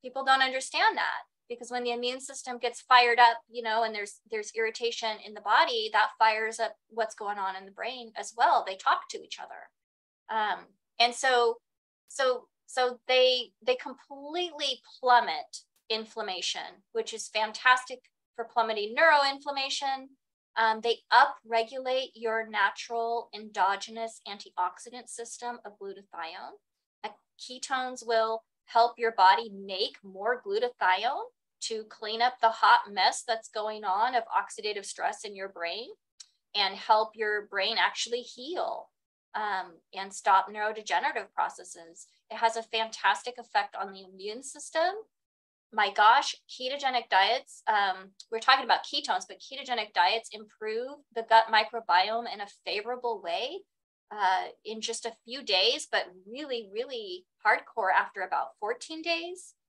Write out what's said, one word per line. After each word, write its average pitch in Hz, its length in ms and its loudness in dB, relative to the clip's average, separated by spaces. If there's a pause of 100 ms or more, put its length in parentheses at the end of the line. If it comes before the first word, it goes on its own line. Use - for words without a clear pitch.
People 262 220 -8
don't 269 180 6
understand 285 540 2
that, - 260 -2 (260)
because 240 220 -12
when 247 140 -4
the 240 80 -2
immune 247 280 -4
system 254 380 -10
gets 233 220 -4
fired 240 380 6
up, 233 200 8 (120)
you 233 120 -8
know, 226 220 0
and 220 100 -4
there's, 208 260 -10 (100)
there's 214 260 -6
irritation 226 680 -2
in 208 100 -16
the 208 80 -14
body, 226 500 2
that 208 260 4
fires 220 400 2
up 226 160 -2 (140)
what's 220 260 -4
going 208 240 -8
on 190 180 -4
in 190 100 -14
the 196 40 -20
brain 226 460 -10
as - 200 -12
well. 254 300 4
They 190 100 -6
talk - 340 -2
to - 120 -12
each - 160 -14
other. - 960 -16
Um, 202 320 -2 (320)
and 240 160 4
so, 240 420 4 (520)
so, 254 400 -2 (180)
so 247 320 -2 (100)
they, 254 420 4 (160)
they 254 100 2
completely 285 1040 -8 (200)
plummet 214 580 2 (320)
inflammation, 208 680 -6 (320)
which 226 200 -4
is 220 160 -12
fantastic 247 720 0 (360)
for 233 80 -6
plummeting 220 520 -2
neuroinflammation. 277 1120 2 (500)
Um, 220 260 2
they 233 160 0 (140)
upregulate 254 1000 2
your 226 340 -4
natural 226 840 -2
endogenous 214 920 -2
antioxidant 208 800 -8
system 240 560 -10
of 202 160 -14
glutathione. 196 760 -14 (500)
Uh, 214 40 -8 (320)
ketones 254 680 -6
will 226 360 0 (240)
help 240 320 4
your 226 140 0
body 202 420 6
make 196 480 -6
more 202 420 -4
glutathione 220 800 0 (380)
to 220 300 -6
clean 220 320 -4
up 254 180 2
the 226 80 6
hot 226 320 6 (100)
mess 202 360 2
that's 226 220 -4
going 214 360 -6
on 220 300 0
of 226 100 2
oxidative 202 600 -4
stress 190 380 -6
in 208 120 -12
your 190 140 -10
brain 180 380 -8 (680)
and 196 180 0
help 214 400 4
your 208 360 -2
brain 196 280 -2
actually 233 420 -2
heal, - 680 -8 (460)
um, 190 380 -4 (200)
and 196 200 -10
stop 190 380 4
neurodegenerative 214 840 -2
processes. 170 720 -8 (240)
It 220 80 -10
has 226 180 0
a 226 60 -4
fantastic 220 760 -2
effect 208 380 -4
on 196 160 -8
the 190 100 -18
immune 190 400 -12
system. 330 520 -2 (800)
My 202 180 0
gosh, 233 440 6 (120)
ketogenic 254 600 -4
diets, 208 560 2
um, 190 440 0 (200)
we're 226 80 -6
talking 262 260 4
about 226 220 0
ketones, 247 420 -4
but 190 120 -20
ketogenic 240 520 -8
diets 190 400 0
improve 220 680 -8 (180)
the 226 120 -4
gut 226 240 8
microbiome 214 800 2
in 208 80 -12
a 202 60 -10 (180)
favorable 220 580 -6
way, 220 360 -4 (540)
uh, 185 320 2 (200)
in 220 160 -10
just 226 240 -8
a 226 80 -6 (120)
few 240 180 -12
days, 214 480 0
but 202 140 0 (260)
really, 240 420 -8
really 220 520 -10 (200)
hardcore 208 480 2
after 196 300 0
about 143 280 -4 (100)
fourteen 247 420 -6
days. 339 520 -6 (140)